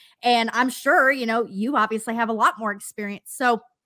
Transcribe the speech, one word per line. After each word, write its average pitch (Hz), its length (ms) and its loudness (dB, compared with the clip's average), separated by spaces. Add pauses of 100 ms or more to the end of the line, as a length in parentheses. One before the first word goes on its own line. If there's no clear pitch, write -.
(220)
and 233 320 2
I'm 247 160 0
sure, 269 420 2
you 262 140 -2
know, 226 200 0
you 214 320 -2
obviously 220 380 0
have 233 140 -2
a 226 40 -2
lot 220 260 2
more 220 120 -4
experience. 202 640 -12
So 247 280 2 (240)